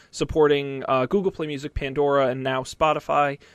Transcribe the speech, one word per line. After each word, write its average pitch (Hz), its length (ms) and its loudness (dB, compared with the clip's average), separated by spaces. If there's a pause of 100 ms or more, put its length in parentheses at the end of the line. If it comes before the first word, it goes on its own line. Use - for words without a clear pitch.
(100)
supporting, 143 760 2
uh, 131 180 2
Google 190 240 0
Play 160 160 -8
Music, 147 280 -10
Pandora, 139 540 0
and 131 140 -4
now 131 200 -2
Spotify. 147 760 0 (160)